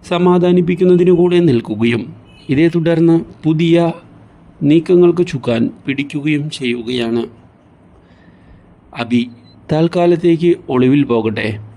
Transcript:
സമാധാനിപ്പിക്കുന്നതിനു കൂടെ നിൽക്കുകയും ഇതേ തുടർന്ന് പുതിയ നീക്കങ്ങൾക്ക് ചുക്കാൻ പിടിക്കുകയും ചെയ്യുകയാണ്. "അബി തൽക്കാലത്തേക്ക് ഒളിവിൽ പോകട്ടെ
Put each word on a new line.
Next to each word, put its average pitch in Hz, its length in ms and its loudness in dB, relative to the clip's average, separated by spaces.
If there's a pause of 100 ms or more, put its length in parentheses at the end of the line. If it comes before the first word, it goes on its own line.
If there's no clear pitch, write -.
സമാധാനിപ്പിക്കുന്നതിനു 180 1040 2
കൂടെ 175 280 2
നിൽക്കുകയും 117 760 -2 (340)
ഇതേ 151 180 2
തുടർന്ന് 165 480 2 (280)
പുതിയ 165 500 0 (720)
നീക്കങ്ങൾക്ക് 170 640 4
ചുക്കാൻ 117 420 -4 (160)
പിടിക്കുകയും 143 640 -4
ചെയ്യുകയാണ്. 120 760 -4 (1800)
"അബി 120 300 -2 (440)
തൽക്കാലത്തേക്ക് 170 760 0 (180)
ഒളിവിൽ 131 340 2
പോകട്ടെ 110 560 -4 (180)